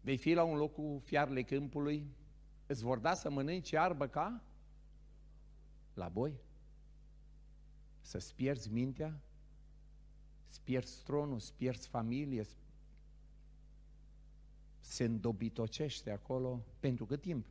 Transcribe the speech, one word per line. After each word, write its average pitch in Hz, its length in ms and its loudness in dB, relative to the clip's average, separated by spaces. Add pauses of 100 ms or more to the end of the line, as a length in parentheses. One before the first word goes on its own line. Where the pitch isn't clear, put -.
Vei 135 160 2
fi 156 160 4
la 170 100 8
un 165 140 6
loc 147 160 4
cu 151 320 -4
fiarele 139 380 4
câmpului, 147 640 0 (600)
îți 123 160 -2
vor 120 160 4
da 156 160 4
să 170 160 -2
mănânci 147 400 0
iarbă 156 360 6
ca 190 360 -2 (1500)
la 87 140 -4
boi? 117 240 0 (1700)
Să-ți - 340 -8
pierzi 127 380 0
mintea? 135 480 0 (1300)
Îți - 140 -16
pierzi - 400 0
tronul, 147 320 0
îți 107 200 -6
pierzi 123 340 0
familie, 120 560 0 (2250)
se - 240 0
îndobitocește 113 1040 0
acolo. 127 540 -2 (160)
Pentru 123 260 2
cât 139 140 0
timp? 147 300 -2